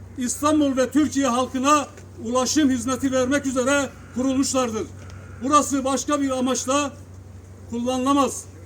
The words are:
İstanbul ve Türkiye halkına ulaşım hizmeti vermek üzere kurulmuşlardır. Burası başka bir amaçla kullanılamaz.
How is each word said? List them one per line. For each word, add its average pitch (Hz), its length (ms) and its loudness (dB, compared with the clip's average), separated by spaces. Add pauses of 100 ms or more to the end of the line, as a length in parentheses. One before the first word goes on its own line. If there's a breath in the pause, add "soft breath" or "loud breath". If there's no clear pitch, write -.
(180)
İstanbul 285 580 2
ve 254 140 2
Türkiye 277 360 2
halkına 254 600 2 (380)
ulaşım 254 460 2
hizmeti 254 420 0
vermek 262 340 2
üzere 269 420 2 (260)
kurulmuşlardır. 254 720 0 (560)
Burası 277 420 2
başka 277 360 0
bir 277 100 0
amaçla 262 640 0 (800)
kullanılamaz. 254 720 0 (220)